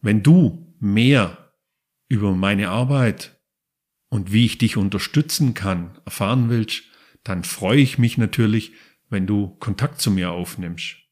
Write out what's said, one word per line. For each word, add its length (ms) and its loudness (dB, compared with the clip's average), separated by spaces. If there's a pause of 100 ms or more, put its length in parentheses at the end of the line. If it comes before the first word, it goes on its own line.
Wenn 220 0
du 560 4
mehr 720 0 (560)
über 260 2
meine 340 0
Arbeit 720 -2 (680)
und 240 -6
wie 140 4
ich 120 -4
dich 180 0
unterstützen 800 -2
kann, 500 -6
erfahren 440 -2
willst, 360 -4 (400)
dann 180 -6
freue 360 0
ich 200 4
mich 200 2
natürlich, 540 0 (360)
wenn 180 -4
du 220 -2 (100)
Kontakt 420 -6
zu 100 0
mir 200 0
aufnimmst. 680 -10 (160)